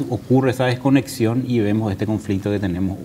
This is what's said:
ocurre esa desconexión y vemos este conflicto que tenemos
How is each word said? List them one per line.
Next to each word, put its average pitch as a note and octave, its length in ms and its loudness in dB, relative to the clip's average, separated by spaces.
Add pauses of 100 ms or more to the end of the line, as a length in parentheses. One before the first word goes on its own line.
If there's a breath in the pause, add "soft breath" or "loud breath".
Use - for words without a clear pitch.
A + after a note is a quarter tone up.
ocurre B2+ 420 2
esa B2+ 140 -2
desconexión B2 840 2
y A#2+ 140 2
vemos G#2 280 0
este G2 160 -2
conflicto G2+ 460 -2
que G2+ 80 0
tenemos F#2+ 460 -2